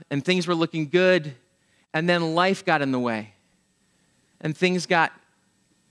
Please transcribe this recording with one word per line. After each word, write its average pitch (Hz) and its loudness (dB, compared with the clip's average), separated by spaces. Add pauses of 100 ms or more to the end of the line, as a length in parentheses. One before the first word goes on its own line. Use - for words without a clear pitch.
and 143 -4
things 180 0
were 175 0
looking 160 -2
good, 175 2 (580)
and 165 0
then 165 0
life 185 0
got 160 2
in 135 -2
the 127 -2
way, 110 -6 (1080)
and 156 -8
things 180 0
got 165 0 (760)